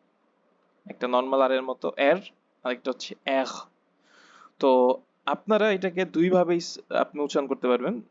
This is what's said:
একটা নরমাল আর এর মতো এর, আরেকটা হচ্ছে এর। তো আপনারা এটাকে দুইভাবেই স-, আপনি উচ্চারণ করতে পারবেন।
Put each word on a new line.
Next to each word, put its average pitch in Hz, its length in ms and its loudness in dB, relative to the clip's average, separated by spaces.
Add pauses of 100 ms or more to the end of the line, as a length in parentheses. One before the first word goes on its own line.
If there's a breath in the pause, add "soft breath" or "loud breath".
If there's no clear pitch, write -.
(880)
একটা - 220 -10
নরমাল 131 340 0
আর 131 100 2
এর 131 100 0
মতো 131 240 -8 (120)
এর, 147 200 4 (460)
আরেকটা 127 260 -6
হচ্ছে - 220 -8 (140)
এর। 135 240 -2 (1080 soft breath)
তো 139 120 2 (560)
আপনারা 202 460 0
এটাকে 185 320 -2
দুইভাবেই 175 560 2
স-, - 200 -12 (100)
আপনি - 300 -2
উচ্চারণ 147 260 -2
করতে 131 220 -4
পারবেন। 123 260 0 (160)